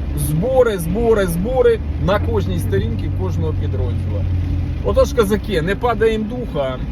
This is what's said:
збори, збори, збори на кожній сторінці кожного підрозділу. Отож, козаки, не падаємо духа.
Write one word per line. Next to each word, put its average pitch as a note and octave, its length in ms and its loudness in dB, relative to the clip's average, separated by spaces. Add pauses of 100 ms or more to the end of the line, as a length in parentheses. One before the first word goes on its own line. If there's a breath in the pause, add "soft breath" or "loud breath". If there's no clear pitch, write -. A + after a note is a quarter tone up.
(160)
збори, G3+ 600 2
збори, G3+ 480 2
збори A3+ 520 2 (260)
на F#3+ 160 2
кожній F#3 380 0
сторінці - 520 0 (120)
кожного E3 380 -2
підрозділу. - 640 -2 (600)
Отож, G3+ 280 2
козаки, G3+ 500 0
не F#3+ 120 0
падаємо A3+ 500 0
духа. F3 520 -4 (160)